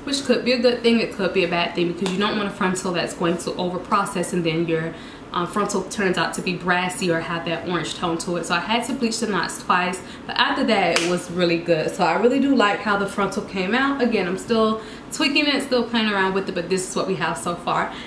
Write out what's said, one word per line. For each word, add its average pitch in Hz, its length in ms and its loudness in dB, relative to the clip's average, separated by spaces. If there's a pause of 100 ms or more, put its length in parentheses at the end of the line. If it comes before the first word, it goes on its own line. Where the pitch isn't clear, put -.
which 269 220 -2
could - 180 2
be 233 80 2
a 254 80 2
good 240 240 2
thing. 233 160 6
It - 140 -4
could 185 200 -2
be 185 120 4
a - 20 0
bad 170 280 -2
thing 170 180 0
because 185 180 -2
you 185 80 -2
don't 214 160 0
want 208 140 -2
a - 20 -10
frontal 185 400 -2
that's 160 220 -2
going 170 240 0
to - 140 -6
overprocess 180 800 -2
and 175 100 0
then 165 240 0
your, 160 260 0 (380)
uh, 175 140 -2
frontal 196 380 -2
turns 185 340 0
out 165 160 -2
to - 80 -6
be 175 140 -2
brassy 180 560 0
or 165 80 2
have 165 260 -4
that 165 220 -4
orange 170 280 -2
tone 170 220 -2
to 175 200 -2
it. 165 80 -4
So 185 100 0
I 170 40 2
had 233 280 0
to - 60 -2
bleach 226 260 0
the 226 80 -2
knots - 340 -2
twice, 185 400 0 (240)
but - 120 -6
after 277 280 2
that 196 340 4
it 170 100 0
was 175 220 -2
really 170 260 2
good. 165 360 0
So 185 120 2
I 165 100 4
really 240 240 4
do 277 160 4
like 202 240 4
how 202 180 0
the 196 100 0
frontal 196 360 -2
came 190 320 -2
out. 269 260 2
Again, 214 260 2
I'm 185 100 -2
still 220 440 2 (300)
tweaking 302 360 2
it, 277 160 0
still 247 200 2
playing 226 260 0
around 190 240 2
with 190 140 -2
it, - 80 -4
but 170 140 -4
this 185 200 0
is - 60 -6
what - 120 0
we 185 80 0
have 165 220 -2
so 175 180 -4
far. 170 380 -2 (140)